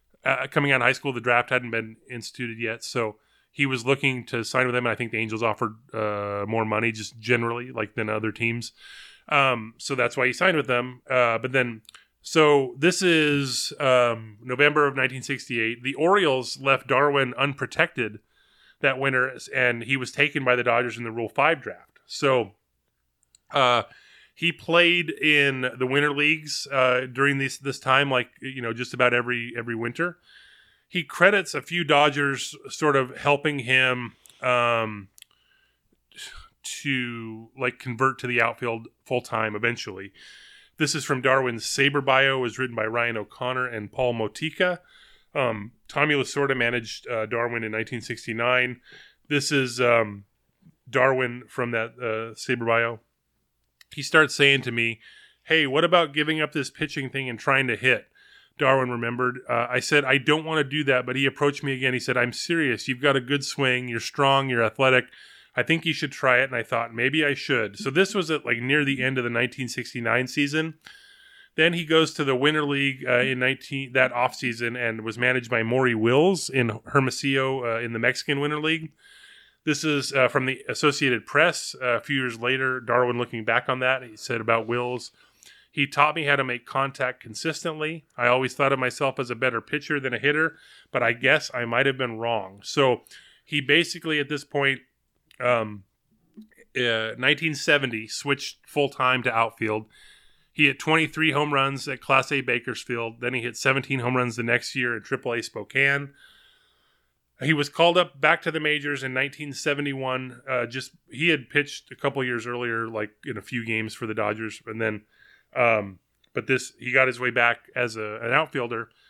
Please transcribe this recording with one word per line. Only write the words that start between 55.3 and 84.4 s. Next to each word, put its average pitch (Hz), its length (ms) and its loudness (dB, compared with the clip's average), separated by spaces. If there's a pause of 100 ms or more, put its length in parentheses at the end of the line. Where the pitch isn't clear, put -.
"Hey, 160 220 2
what 139 160 0
about 165 300 4
giving 156 280 0
up 151 120 -2
this 143 180 -4
pitching 143 400 -6
thing 135 180 -6
and 117 120 -8
trying 135 260 2
to 120 80 0
hit?" 113 320 2 (500)
Darwin 135 340 2
remembered. 123 580 -2
Uh, 117 200 0
I 123 120 0
said, 147 240 2
"I 135 140 4
don't 147 260 2
wanna 156 180 0
do 143 220 -2
that," 127 200 2
but 127 120 -4
he 139 100 0
approached 143 380 0
me 139 80 -2
again. 131 200 0
He 127 60 0
said, 123 180 -2
"I'm 123 160 2
serious. 147 540 -2
You've 127 160 -4
got 139 140 4
a 135 40 0
good 143 240 -2
swing. 127 440 -2
You're 117 100 -4
strong. 135 500 2
You're 120 140 2
athletic. 127 440 4 (500)
I 123 80 2
think 160 200 0
you 165 80 0
should 143 200 -4
try 123 260 4
it." 131 120 0
And 127 40 -8
I 117 80 -2
thought, 117 320 -4
"Maybe 139 300 0
I 143 100 0
should." 110 460 -2
So 127 100 -4
this 190 240 2
was 170 160 -2
at, 151 160 -2
like, 120 120 0
near 139 260 2
the 135 180 -2
end 131 160 0
of 123 60 0
the 120 60 -2
nineteen 120 380 -2
sixty-nine 120 600 -2
season. 151 460 -2 (840)
Then 165 160 4
he 170 120 -4
goes 156 300 4
to - 80 -2
the 135 140 2
Winter 147 280 2
League, 139 400 -2
uh, 123 160 4
in 127 200 0
nineteen, 131 540 -4
that 127 180 4
offseason 120 640 -2
and 113 260 -4
was 110 160 -6
managed 123 320 0
by 113 140 0
Maury 123 320 2
Wills 143 520 4
in 117 380 0
Hermosillo, 135 800 0
uh, 113 160 -2
in 117 120 -6
the 113 60 -4
Mexican 127 400 0
Winter 147 220 -2
League. 160 320 -4 (720)
This 147 180 0
is, 143 300 0
uh, 131 160 6
from 131 180 0
the 131 220 -4
Associated 131 580 2
Press. - 560 0
Uh, 123 140 0
a 113 40 -2
few - 140 -6
years 127 240 -4
later, 127 400 -2
Darwin 120 400 2
looking 117 260 -4
back 117 240 0
on 127 120 -2
that, 127 240 0
he 110 120 -20
said 117 240 -6